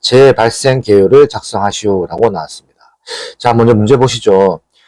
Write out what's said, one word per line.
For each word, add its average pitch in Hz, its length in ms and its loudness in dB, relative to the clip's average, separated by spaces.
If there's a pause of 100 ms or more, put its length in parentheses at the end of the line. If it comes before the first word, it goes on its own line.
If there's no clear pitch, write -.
재해 131 320 4
발생 127 480 -2
개요를 104 480 2
작성하시오라고 101 1000 -4
나왔습니다. - 500 -14 (580)
자, 120 160 -2
먼저 117 180 4
문제 110 240 2
보시죠. 101 640 0 (300)